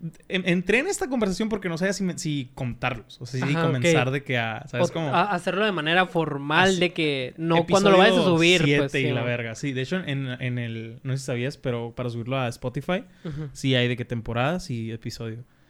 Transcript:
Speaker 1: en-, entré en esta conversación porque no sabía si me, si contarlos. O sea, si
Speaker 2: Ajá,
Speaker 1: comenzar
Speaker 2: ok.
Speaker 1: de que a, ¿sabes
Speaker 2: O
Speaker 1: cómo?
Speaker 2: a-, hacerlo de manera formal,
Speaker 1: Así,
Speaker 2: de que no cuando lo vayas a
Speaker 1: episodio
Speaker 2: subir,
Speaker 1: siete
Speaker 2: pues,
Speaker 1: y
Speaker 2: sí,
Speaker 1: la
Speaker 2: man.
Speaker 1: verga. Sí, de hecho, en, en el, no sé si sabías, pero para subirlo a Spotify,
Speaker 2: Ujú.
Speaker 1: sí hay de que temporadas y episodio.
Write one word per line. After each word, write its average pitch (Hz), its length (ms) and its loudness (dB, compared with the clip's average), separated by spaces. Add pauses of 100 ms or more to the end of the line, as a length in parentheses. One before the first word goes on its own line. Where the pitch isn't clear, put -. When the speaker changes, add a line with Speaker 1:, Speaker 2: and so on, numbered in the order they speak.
(280)
Speaker 1:
en-, 185 160 -2
entré 185 360 2
en 339 80 -2
esta 392 200 -4
conversación 220 400 -2
porque 202 200 -4
no 165 100 -4
sabía 196 140 0
si 196 100 -6
me, 180 160 -2
si 143 360 -4
contarlos. 123 680 -6
O 120 40 -12
sea, 127 200 -4
si 147 80 2
Speaker 2:
Ajá, 165 140 2
Speaker 1:
comenzar 131 400 2
Speaker 2:
ok. 135 60 0
Speaker 1:
de 143 100 -2
que 131 120 -2
a, 113 300 -4
¿sabes - 240 0
Speaker 2:
O - 20 -14
Speaker 1:
cómo? 160 220 -2
Speaker 2:
a-, 175 160 2
hacerlo 180 340 -2
de 214 60 2
manera 170 360 2
formal, 156 640 2
Speaker 1:
Así, 180 100 2
Speaker 2:
de 175 120 2
que 139 440 -2
no 165 280 2
cuando 196 280 4
lo 185 60 8
vayas 196 160 8
a - 20 4
Speaker 1:
episodio 170 200 4
Speaker 2:
subir, 170 280 6
Speaker 1:
siete 143 160 6
Speaker 2:
pues, 139 160 0
Speaker 1:
y - 20 0
Speaker 2:
sí, 131 80 2
Speaker 1:
la 123 80 0
Speaker 2:
man. 117 100 0
Speaker 1:
verga. 120 300 -4
Sí, 143 180 -4
de 127 100 -2
hecho, 151 220 -4
en, 139 220 -4 (160)
en 123 160 -2
el, 113 460 -8
no 131 80 -4
sé 135 80 -2
si 131 60 -12
sabías, 127 320 -4
pero 117 360 -4
para 123 160 -6
subirlo 117 280 -4
a 123 100 0
Spotify, 143 560 -6 (200)
Speaker 2:
Ujú. 151 280 -8
Speaker 1:
sí 131 240 0
hay 123 100 4
de 123 100 0
que 117 80 -6
temporadas 120 680 -2
y 113 200 -6
episodio. 113 540 -10 (260)